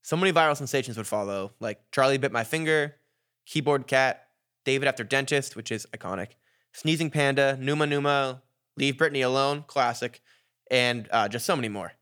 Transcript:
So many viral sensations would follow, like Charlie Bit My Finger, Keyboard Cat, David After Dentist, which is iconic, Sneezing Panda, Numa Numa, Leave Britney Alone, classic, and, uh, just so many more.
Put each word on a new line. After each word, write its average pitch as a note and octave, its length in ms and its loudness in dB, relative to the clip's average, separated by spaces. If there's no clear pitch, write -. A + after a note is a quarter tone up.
So - 140 -4
many F#3 160 2
viral D#3 240 4
sensations B2+ 400 -4
would A2 120 -8
follow, G2+ 520 -4
like G#2+ 220 -8
Charlie C#3 260 2
Bit C3 140 -2
My A#2 140 -2
Finger, D#3 500 0
Keyboard C#3 400 0
Cat, C3 440 0
David C3+ 240 2
After A#2+ 160 0
Dentist, C3+ 540 0
which A2+ 120 -10
is A2 180 -6
iconic, F#2+ 420 -8
Sneezing D#3+ 400 -2
Panda, C#3 480 2
Numa D3 260 0
Numa, C#3+ 560 0
Leave C#3 180 0
Britney C#3+ 300 2
Alone, C#3 420 0
classic, B2 540 -2
and, B2 400 2
uh, A2 160 2
just A#2 180 -6
so F3 120 2
many A#2+ 100 -2
more. G2 240 -6